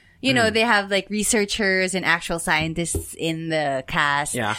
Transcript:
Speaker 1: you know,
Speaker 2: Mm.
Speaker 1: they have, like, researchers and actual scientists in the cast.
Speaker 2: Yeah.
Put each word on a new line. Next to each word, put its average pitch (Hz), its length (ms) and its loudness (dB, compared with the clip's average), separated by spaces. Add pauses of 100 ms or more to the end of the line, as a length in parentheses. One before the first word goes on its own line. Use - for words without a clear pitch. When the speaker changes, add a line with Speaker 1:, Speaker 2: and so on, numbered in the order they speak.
(220)
Speaker 1:
you 262 120 2
know, 233 160 4
Speaker 2:
Mm. 214 40 0
Speaker 1:
they 220 80 4
have, 208 280 4
like, 196 200 0
researchers 202 840 0
and 185 120 -2
actual 170 340 0
scientists 165 800 -2
in 165 300 -4
the 147 360 -2
cast. 147 480 0
Speaker 2:
Yeah. 107 260 -2